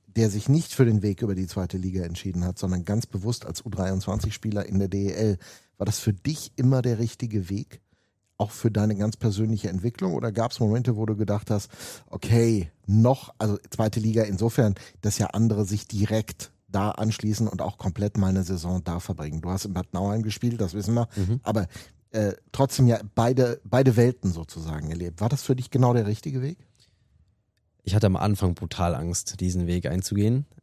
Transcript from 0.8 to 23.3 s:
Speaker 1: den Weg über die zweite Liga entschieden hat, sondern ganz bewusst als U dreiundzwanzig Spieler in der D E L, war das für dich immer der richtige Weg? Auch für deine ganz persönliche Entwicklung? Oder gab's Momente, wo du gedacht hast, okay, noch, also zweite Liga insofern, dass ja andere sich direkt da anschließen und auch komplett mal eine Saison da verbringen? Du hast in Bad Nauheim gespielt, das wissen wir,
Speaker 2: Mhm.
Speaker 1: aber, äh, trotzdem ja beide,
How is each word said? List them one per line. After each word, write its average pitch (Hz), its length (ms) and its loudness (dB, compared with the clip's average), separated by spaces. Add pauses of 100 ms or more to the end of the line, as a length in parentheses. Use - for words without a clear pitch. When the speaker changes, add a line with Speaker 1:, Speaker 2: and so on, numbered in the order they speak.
Speaker 1:
den 107 180 4
Weg 101 200 -2
über 101 120 0
die 92 120 -2
zweite 92 320 -4
Liga 92 260 -4
entschieden 87 400 -4
hat, 90 140 -2
sondern 90 260 -2
ganz 104 220 -2
bewusst 104 400 -4
als - 180 -12
U - 60 -10
dreiundzwanzig 95 640 -2
Spieler 104 320 -4
in 95 120 0
der 98 100 0
D 98 200 -2
E 90 40 -4
L, 104 260 2 (400)
war 98 80 -2
das 104 120 -2
für 110 140 0
dich - 440 -4
immer 131 260 4
der 117 160 0
richtige 110 500 -2
Weg? 101 320 -8 (580)
Auch 107 120 -2
für - 200 0
deine 104 260 2
ganz 107 200 -2
persönliche 110 540 0
Entwicklung? 120 440 -2
Oder 110 160 -2
gab's 113 300 -2
Momente, 117 360 2
wo 110 100 -2
du 107 100 0
gedacht 104 340 -2
hast, 104 200 -2 (360)
okay, 113 640 2 (160)
noch, 113 520 4
also 104 200 -2 (120)
zweite 110 280 -2
Liga 110 260 2
insofern, 104 500 2 (260)
dass 104 160 0
ja 107 120 0
andere 107 360 2
sich 104 240 -6
direkt 107 640 -2 (160)
da 98 220 0
anschließen 107 580 -2
und - 140 -4
auch 90 160 -6
komplett 104 400 -2
mal 95 100 4
eine 95 140 2
Saison 87 420 -4
da 85 160 -4
verbringen? 78 400 -8
Du 87 80 -8
hast 95 160 -4
in 101 80 -6
Bad 87 220 -6
Nauheim 101 280 -2
gespielt, 113 380 -2
das 90 140 -2
wissen 104 200 0
wir, 120 220 2
Speaker 2:
Mhm. 104 280 0
Speaker 1:
aber, 104 220 0 (440)
äh, 104 240 0 (180)
trotzdem 135 340 4
ja 113 140 6 (140)
beide, 120 500 4